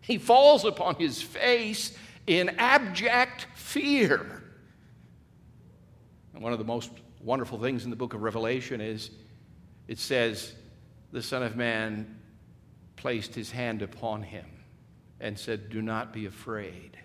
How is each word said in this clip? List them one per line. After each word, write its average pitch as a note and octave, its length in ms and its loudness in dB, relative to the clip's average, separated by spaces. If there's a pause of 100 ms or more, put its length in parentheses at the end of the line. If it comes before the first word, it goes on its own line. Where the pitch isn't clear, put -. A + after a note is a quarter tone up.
He A#3+ 160 -2
falls C4+ 480 10
upon F3+ 300 0
his D3+ 260 -2
face A#3 760 0 (300)
in F3+ 300 4
abject A#3+ 960 4
fear. A#3+ 880 2 (1900)
And - 100 -14
one A#2+ 100 -2
of A2+ 60 -4
the G#2+ 60 -6
most A#2 260 -6 (300)
wonderful A#2+ 380 -2
things A#2+ 240 -2
in A#2+ 80 -6
the A2+ 40 -6
book A#2+ 200 -6
of G#2 80 -6
Revelation A#2 580 -2
is A2 300 -8 (760)
it - 120 -10
says, A#2 560 -2 (560)
"The B2+ 100 -6
Son B2+ 220 -4
of A2+ 120 -4
Man A2 600 -4 (760)
placed A#2+ 400 -6
his A2+ 160 -10
hand A#2 300 -6
upon G#2+ 420 -8
him F2 220 -14 (760)
and G#2 180 -8
said, G#2+ 320 -8
'Do A2+ 120 -6
not A2 320 -6
be A2 120 -8
afraid. F#2+ 800 -12